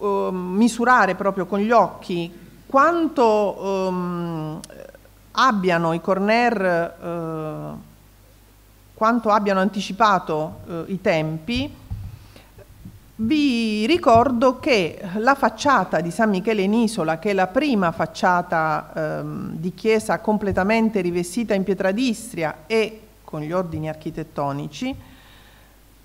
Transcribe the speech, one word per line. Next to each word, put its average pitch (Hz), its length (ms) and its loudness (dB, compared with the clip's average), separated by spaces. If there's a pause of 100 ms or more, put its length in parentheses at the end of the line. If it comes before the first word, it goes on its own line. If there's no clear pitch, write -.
(300)
misurare 208 840 2
proprio 190 320 -2
con 202 140 -2
gli 214 100 0
occhi 180 600 0 (360)
quanto, 214 1200 2
ehm, 170 720 -4 (720)
abbiano 180 600 2
i 170 80 -2
Corner, 196 1000 0
eh, 156 920 -8 (1000)
quanto 226 360 0
abbiano 202 300 2
anticipato, 190 1080 0
eh, 165 200 -8
i 185 120 -6
tempi, 160 840 -2 (1300)
vi 233 680 2
ricordo 254 720 4
che 208 420 0 (140)
la 233 200 2
facciata 240 680 0
di 170 100 -4
San 214 200 0
Michele 196 320 0
in 202 120 2
Isola, 190 440 0
che 208 120 -2
è - 20 0
la 190 140 2
prima 208 460 0
facciata, 165 1000 0
ehm, 156 600 -6
di 175 180 -6
chiesa 220 440 0
completamente 208 840 0
rivestita 180 540 -2
in 196 80 0
pietra 190 300 0
d'Istria 202 760 -4
e 220 340 -2 (220)
con - 180 -10
gli 151 120 -6
ordini 160 360 -4
architettonici, 156 1080 -6 (1120)